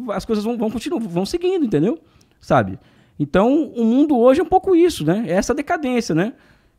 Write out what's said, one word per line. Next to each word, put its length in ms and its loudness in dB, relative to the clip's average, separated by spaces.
as 140 -6
coisas 220 -4
vão, 120 -4
vão 140 -2
continuar, 300 -6
vão 240 -4
seguindo, 400 -2
entendeu? 340 0
Sabe? 400 -2
Então 560 0
o 80 -2
mundo 340 2
hoje 220 6
é 40 0
um 40 -4
pouco 260 2
isso, 300 2
né? 240 0
É 60 -2
essa 200 0
decadência, 640 -2
né? 160 0